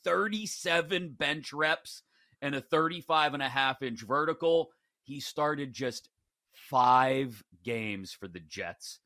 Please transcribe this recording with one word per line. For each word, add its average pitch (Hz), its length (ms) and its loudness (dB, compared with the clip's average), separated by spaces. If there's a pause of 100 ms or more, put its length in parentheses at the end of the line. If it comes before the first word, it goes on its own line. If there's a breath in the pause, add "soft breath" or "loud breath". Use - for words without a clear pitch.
thirty-seven 180 1120 -2
bench 151 400 -4
reps, 156 500 -2 (380)
and 139 120 -2
a 135 80 -4
thirty-five 160 720 2
and 143 80 -4
a 131 80 0
half 131 320 0
inch 117 200 -6
vertical. 160 720 2 (320)
He 139 160 -12
started 147 540 -4
just 120 360 -6 (420)
five 127 920 4 (200)
games 107 480 -6
for - 160 -14
the 90 120 -14
Jets 85 680 -12